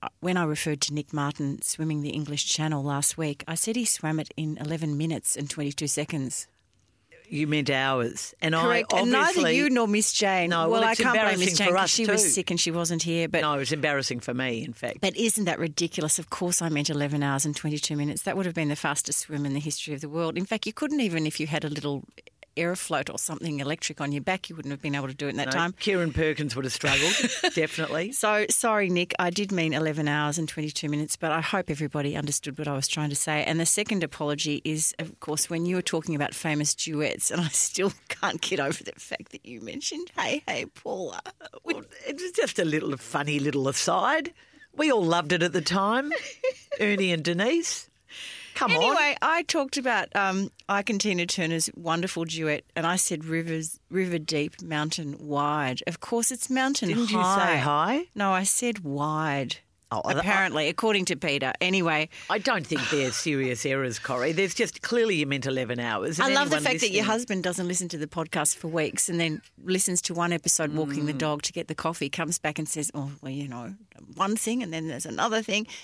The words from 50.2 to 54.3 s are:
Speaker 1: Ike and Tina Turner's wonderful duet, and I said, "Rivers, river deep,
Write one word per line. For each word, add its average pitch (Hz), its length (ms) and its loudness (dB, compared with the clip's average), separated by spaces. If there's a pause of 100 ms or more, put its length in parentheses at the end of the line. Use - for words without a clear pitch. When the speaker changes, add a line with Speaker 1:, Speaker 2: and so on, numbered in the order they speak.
Speaker 1:
Ike 202 220 0
and 196 100 0
Tina 180 240 0
Turner's 165 520 0
wonderful 170 480 -2
duet, 160 400 -2 (100)
and 165 100 -2
I 175 120 2
said, 160 280 0
"Rivers, 160 540 -2 (120)
river 180 280 0
deep, 151 420 -2